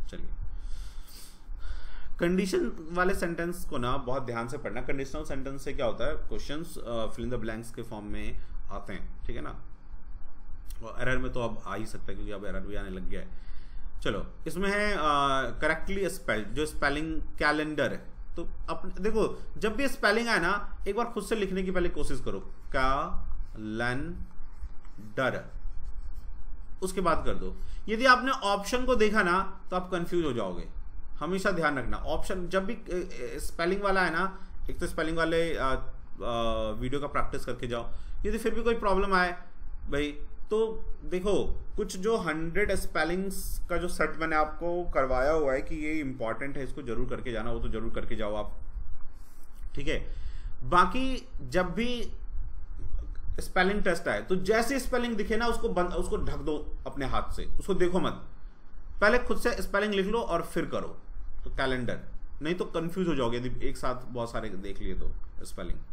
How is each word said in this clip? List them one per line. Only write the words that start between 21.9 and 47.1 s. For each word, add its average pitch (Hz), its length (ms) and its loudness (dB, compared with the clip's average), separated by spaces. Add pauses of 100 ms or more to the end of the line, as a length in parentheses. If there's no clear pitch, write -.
करो, 98 180 -2 (360)
Calendar, 131 1400 0 (2750)
उसके 190 180 -2
बाद 165 240 4
कर 107 80 6
दो। 113 220 2 (340)
यदि 220 160 2
आपने 254 260 6
option 277 540 0
को 254 100 4
देखा 214 280 6
ना 185 460 0
तो 185 60 -4
आप 185 160 -2
कंफ्यूज 170 340 0
हो 135 80 0
जाओगे, 92 340 -2 (520)
हमेशा 185 320 0
ध्यान 151 280 2
रखना। 107 180 0
Option 165 520 0
जब 190 160 0
भी, 233 80 -2
अ, - 40 -4
अ, 151 640 -6
spelling 180 420 0
वाला 190 200 2
है 175 120 2
ना, 185 260 -2 (300)
एक - 100 -2
तो 175 80 0
spelling 160 300 0
वाले, 165 380 2
अ, 120 80 0
अ, 117 1160 0
वीडियो 131 220 -2
का 143 60 -6
प्रैक्टिस 135 380 0
करके 123 220 -4
जाओ। 117 220 -2 (360)
यदि 208 120 0
फिर 220 180 0
भी 226 80 2
कोई 233 120 2
problem 196 380 2
आए 180 180 4 (580)
भाई, 147 220 0 (380)
तो 214 100 2 (440)
देखो 180 300 0 (420)
कुछ 208 220 -2
जो 220 200 2
hundred 165 540 0
spellings 185 960 2
का 175 80 2
जो 175 100 0
set 151 300 2
मैंने 160 180 0
आपको 170 540 0
करवाया 131 420 4
हुआ 147 220 4
है 143 80 0
कि 160 140 -2
ये 151 240 -2
important 135 580 -2
है, 135 60 -2
इसको 131 180 -4
जरूर 120 280 2
करके 120 220 -2